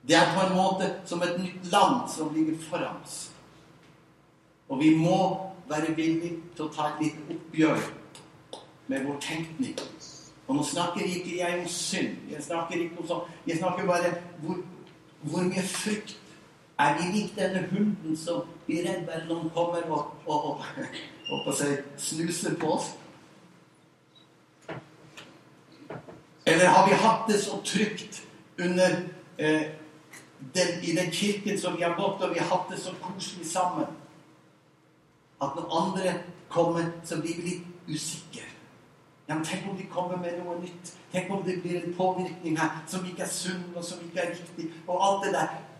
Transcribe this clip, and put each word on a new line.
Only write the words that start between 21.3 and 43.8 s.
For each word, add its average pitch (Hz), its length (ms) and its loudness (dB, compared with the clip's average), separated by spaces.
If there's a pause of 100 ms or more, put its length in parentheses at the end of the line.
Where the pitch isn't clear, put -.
og - 140 -4
på 143 100 0
seg 143 280 0 (160)
snuser 170 600 -2
på 156 160 2
oss. - 160 -4 (3500)
Eller 175 240 8
har 185 180 10
vi 202 60 8
hatt 220 340 4
det 208 140 6
så - 220 -4
trygt - 580 0 (360)
under, 180 420 4 (380)
eh, 156 240 4 (920)
den, 170 280 2
i 165 140 -2
den 180 140 0
kirken 202 500 0
som 170 160 -2
vi 170 60 -2
har 170 140 2
gått, 196 260 0
og 175 120 0
vi 170 40 0
har 165 140 0
hatt - 180 0
det 175 80 -6
så 185 140 -8 (100)
koselig 190 480 -10
sammen, - 380 0 (1500)
at - 140 -4
når 170 240 -6
andre 190 320 2 (360)
kommer, 170 440 2 (120)
så 160 160 -4
blir 165 200 -4
vi 175 80 -4
litt - 160 -4 (240)
usikre. - 580 -8 (800)
Ja, - 80 -4
men 160 100 -2
tenk 190 260 -4
om 185 60 -6
de - 140 -10
kommer 175 320 -4
med 175 160 -4
noe 175 220 -6
nytt. - 320 -12 (200)
Tenk 180 220 -2
om 190 80 -2
det 180 220 -2
blir 175 160 -2
en 170 180 -6
påvirkning 180 600 0
her 156 260 0
som 185 180 -6
ikke 180 220 -6
er - 60 -6
sunn, 180 320 -4 (100)
og 170 100 -6